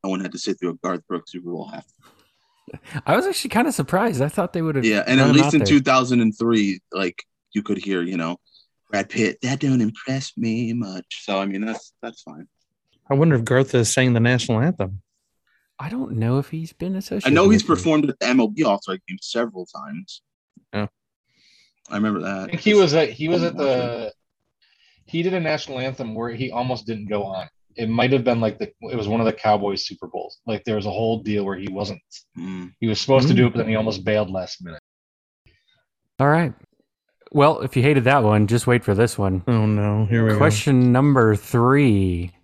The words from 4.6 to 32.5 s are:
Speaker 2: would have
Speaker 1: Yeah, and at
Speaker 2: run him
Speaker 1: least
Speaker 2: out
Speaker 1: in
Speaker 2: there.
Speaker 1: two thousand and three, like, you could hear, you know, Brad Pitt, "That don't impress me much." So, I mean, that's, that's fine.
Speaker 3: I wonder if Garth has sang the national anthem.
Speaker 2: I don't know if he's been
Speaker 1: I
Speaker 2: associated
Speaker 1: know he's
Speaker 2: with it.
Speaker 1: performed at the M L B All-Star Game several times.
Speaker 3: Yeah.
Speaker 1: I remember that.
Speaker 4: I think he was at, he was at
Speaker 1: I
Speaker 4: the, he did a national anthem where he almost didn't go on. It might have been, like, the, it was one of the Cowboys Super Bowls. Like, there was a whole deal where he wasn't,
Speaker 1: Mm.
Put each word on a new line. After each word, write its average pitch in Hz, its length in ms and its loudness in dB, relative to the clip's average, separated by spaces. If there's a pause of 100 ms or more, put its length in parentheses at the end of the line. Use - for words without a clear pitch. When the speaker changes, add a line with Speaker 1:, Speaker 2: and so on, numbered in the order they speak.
Speaker 2:
would 156 140 -2
have 127 100 0
Speaker 1:
Yeah, 107 200 2
and 131 140 4
at 135 40 6
Speaker 2:
run 123 60 4
him 131 60 6
Speaker 1:
least 151 120 4
Speaker 2:
out 147 60 0
Speaker 1:
in 151 60 4
Speaker 2:
there. 113 60 2
Speaker 1:
two 143 140 6
thousand 127 420 2
and 110 160 2
three, 104 420 0 (120)
like, 92 300 -4 (300)
you 104 100 -4
could 101 140 -4
hear, 92 260 -4
you 90 140 -4
know, 82 220 -4 (520)
Brad 98 200 -4
Pitt, 110 320 -2
"That 135 180 -4
don't 131 220 2
impress 131 560 -4
me 113 340 -4
much." 95 540 -10
So, 98 120 -2
I 98 60 -2
mean, 101 220 -4
that's, 113 340 -10
that's 117 220 -14
fine. - 240 -20 (640)
Speaker 3:
I 139 40 2
wonder 151 220 4
if 117 80 0
Garth 131 280 2
has 117 200 2
sang 127 220 4
the 113 60 2
national 120 400 2
anthem. 98 420 -2 (760)
Speaker 2:
I 143 120 -8
don't 254 260 -8
know 117 220 0
if 143 100 -4
he's 160 240 -10
been 185 220 -6
Speaker 1:
I 190 40 -4
Speaker 2:
associated 190 360 -2
Speaker 1:
know 196 160 6
he's 214 120 6
Speaker 2:
with - 160 2
it. - 40 -6
Speaker 1:
performed 151 260 2
at - 100 -6
the 104 80 -2
M 127 140 4
L 110 80 4
B 107 160 -2
All-Star 98 320 0 (100)
Game 95 140 -12
several 104 460 -6
times. 73 560 -16 (500)
Speaker 3:
Yeah. 104 140 -4 (1040)
Speaker 1:
I 101 60 -8
remember 104 260 -2
that. 95 220 -8
Speaker 4:
I - 20 -12
think - 140 -8
he 214 120 2
was 185 220 6
at, 156 160 4
he 151 180 -6
was 175 140 0
at 170 140 -4
Speaker 1:
I - 20 -10
Speaker 4:
the, 120 540 -2 (960)
he 165 160 -4
did 185 120 -2
a 180 60 -2
national 151 400 -4
anthem 127 340 -8
where 117 160 -6
he 117 200 -8
almost 123 360 -6
didn't 107 240 -8
go 104 140 -2
on. 95 220 -8 (300)
It 113 140 -4
might 117 220 0
have 127 120 0
been, 117 160 0
like, 110 180 -2
the, 104 140 -10 (180)
it 127 60 -6
was 107 100 -6
one 113 140 -2
of 113 60 0
the 110 80 0
Cowboys 101 500 0
Super 95 220 -14
Bowls. - 400 -14
Like, 107 180 -6
there 110 120 -2
was 101 100 -4
a 104 40 -4
whole 113 320 -2
deal 104 220 -2
where 98 140 -6
he 98 100 -10
wasn't, 98 320 -8 (380)
Speaker 1:
Mm. 90 420 -12